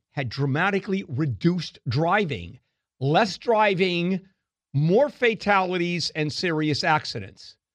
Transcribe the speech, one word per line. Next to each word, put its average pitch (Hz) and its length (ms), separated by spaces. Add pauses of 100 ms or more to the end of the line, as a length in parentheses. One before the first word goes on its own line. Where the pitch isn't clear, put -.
(100)
had 135 180
dramatically 190 800
reduced 156 720 (100)
driving, 139 680 (420)
less 165 380
driving, 190 800 (540)
more 175 340
fatalities, 185 1040
and 151 200
serious 156 540
accidents. - 720 (180)